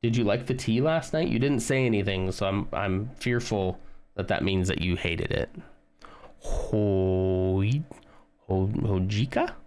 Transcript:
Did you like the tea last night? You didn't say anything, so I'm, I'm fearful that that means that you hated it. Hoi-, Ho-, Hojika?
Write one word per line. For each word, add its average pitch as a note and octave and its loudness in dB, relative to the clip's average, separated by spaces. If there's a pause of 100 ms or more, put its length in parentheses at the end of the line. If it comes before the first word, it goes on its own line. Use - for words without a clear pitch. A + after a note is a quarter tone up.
Did A#2 2
you A#2+ 4
like G#2+ 2
the C3 0
tea A#2 0
last D#3+ 0
night? D#3+ 2
You A2+ 0
didn't C3+ 2
say C3 2
anything, G2 2
so G2 -2
I'm, G2 0
I'm G2 -2
fearful A2 0 (360)
that G2 -4
that - 0
means F#2 2
that - 0
you F2+ 0
hated E2+ -2
it. - -2 (880)
Hoi-, F#2+ 0 (640)
Ho-, F#2+ 2
Hojika? G2+ 0 (140)